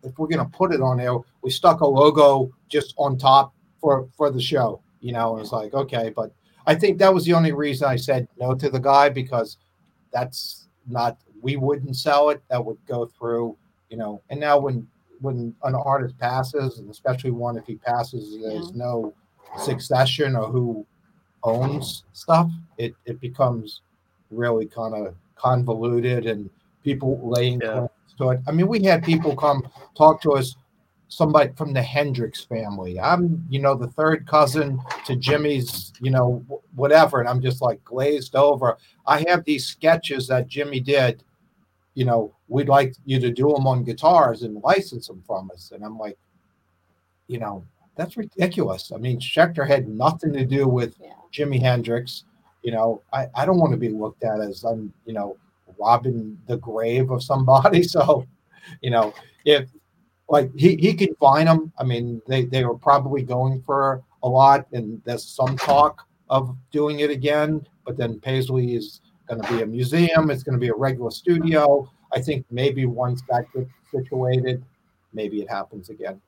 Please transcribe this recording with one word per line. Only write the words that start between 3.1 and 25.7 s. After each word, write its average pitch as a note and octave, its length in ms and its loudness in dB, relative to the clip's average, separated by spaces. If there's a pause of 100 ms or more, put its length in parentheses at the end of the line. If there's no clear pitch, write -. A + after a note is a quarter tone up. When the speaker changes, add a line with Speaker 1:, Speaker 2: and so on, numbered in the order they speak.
Speaker 1:
top C3+ 340 6 (300)
for, C3+ 340 0
for D3 140 2
the B2+ 100 -4
show, A#2 400 -2 (200)
you B2 120 -8
know, A#2 220 -2
and A2 80 -10
it's G#2 100 -10
like, G#2+ 220 -8
"Okay," C3 340 -4
but A2 240 -8 (340)
I D#3 80 4
think F3+ 260 2
that F#3+ 120 6
was E3+ 140 0
the E3+ 80 4
only E3 180 4
reason C#3+ 340 -2
I C3 100 0
said C3+ 320 -2 (120)
no B2+ 140 -2
to C3+ 160 -2
the C3 100 -2
guy, C#3 300 6
because B2+ 480 -6 (520)
that's - 580 -8 (200)
not, A#2+ 300 -4 (240)
we C#3 140 -4
wouldn't C3+ 400 -4
sell D3 340 4
it. C#3 180 -4
That B2 160 -2
would A2+ 220 -8
go A#2+ 180 -4
through, A#2 540 -6 (320)
you A2+ 80 -14
know, G#2 320 -10
and C#3+ 100 -8
now D3 180 4
when, C3 300 -2 (320)
when A#2+ 420 -8
an C3 120 -4
artist C3 440 -2
passes, B2+ 600 -4
and G2+ 100 -20
especially B2+ 400 -4
one, A#2+ 260 -6
if A#2 100 -12
he A2 100 -12
passes, A#2+ 680 -6
there's G#2+ 320 -8
Speaker 2:
Yeah. A#2+ 100 -8
Speaker 1:
no A#2 300 -6 (440)
succession C3 800 0
or A2 120 -2
who A#2 360 -4 (600)
owns C3 680 -4
stuff, E3 380 2 (280)
it, A#2 160 -6 (120)
it B2 140 -12
becomes B2 600 -4 (500)
really A2+ 360 -2
kinda G#2+ 480 -8 (220)
convoluted A#2+ 880 0